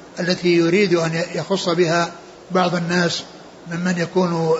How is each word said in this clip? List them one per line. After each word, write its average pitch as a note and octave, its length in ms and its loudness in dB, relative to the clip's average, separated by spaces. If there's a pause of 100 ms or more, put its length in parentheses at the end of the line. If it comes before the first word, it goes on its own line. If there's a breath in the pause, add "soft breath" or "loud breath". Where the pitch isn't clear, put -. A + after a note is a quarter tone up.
(200)
التي F3 380 0
يريد F3 360 4
أن E3 280 0 (140)
يخص F#3 340 -2
بها E3+ 420 2 (400)
بعض F3+ 240 2
الناس F3 480 -2 (480)
ممن F3 260 -2
يكون E3+ 640 0